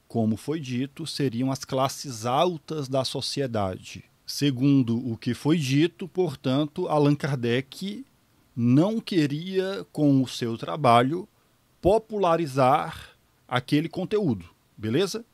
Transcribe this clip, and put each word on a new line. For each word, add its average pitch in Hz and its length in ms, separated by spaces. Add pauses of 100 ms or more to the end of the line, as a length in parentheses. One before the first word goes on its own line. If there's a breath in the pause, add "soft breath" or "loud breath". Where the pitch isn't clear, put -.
como 113 260
foi 151 240
dito, 135 480
seriam 131 460
as 139 100
classes 131 640
altas 151 640
da 131 160
sociedade. 113 1000 (220)
Segundo 135 720 (120)
o 113 60
que 120 180
foi 151 240
dito, 151 480
portanto, 156 840
Allan 147 260
Kardec 139 880 (480)
não 147 460
queria, 185 920
com 143 280
o 127 60
seu 117 300
trabalho, 143 720 (520)
popularizar 165 1300 (360)
aquele 143 400
conteúdo, 165 600 (280)
beleza? 170 480 (100)